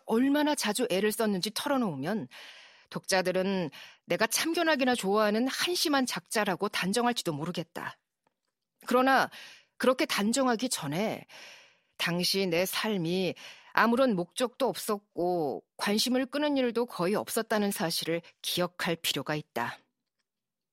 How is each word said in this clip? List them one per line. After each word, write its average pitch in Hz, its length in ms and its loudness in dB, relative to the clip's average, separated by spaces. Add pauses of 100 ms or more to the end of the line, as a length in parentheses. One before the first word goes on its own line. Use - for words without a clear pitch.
얼마나 277 480 4
자주 214 340 0
애를 202 220 2
썼는지 208 420 0
털어놓으면 185 760 -2 (640)
독자들은 185 800 0 (360)
내가 175 200 2
참견하기나 302 720 2
좋아하는 214 520 2
한심한 285 600 0
작자라고 202 640 -2
단정할지도 233 640 0
모르겠다. 160 680 -8 (880)
그러나 254 420 4 (480)
그렇게 254 280 2
단정하기 240 640 0
전에 165 560 -4 (720)
당시 180 500 0
내 175 180 2
삶이 185 680 -2 (380)
아무런 233 420 4
목적도 233 520 -2
없었고 175 960 -2 (140)
관심을 247 480 0
끄는 285 320 0
일도 240 280 0
거의 196 300 -2
없었다는 208 560 0
사실을 170 500 -2 (200)
기억할 - 560 -2
필요가 - 380 -4
있다. 120 440 -6 (920)